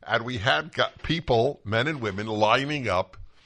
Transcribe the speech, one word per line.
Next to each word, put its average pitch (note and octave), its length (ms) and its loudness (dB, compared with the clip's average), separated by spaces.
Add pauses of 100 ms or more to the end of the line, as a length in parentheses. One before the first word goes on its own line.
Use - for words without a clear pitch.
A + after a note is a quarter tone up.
and A2+ 180 0
we B2 140 -6
had D3 340 0
got - 300 -2
people, C3+ 600 0
men A2+ 240 0
and D3+ 120 -6
women, G#2 260 -4
lining A#2 640 2
up F#2 280 0 (300)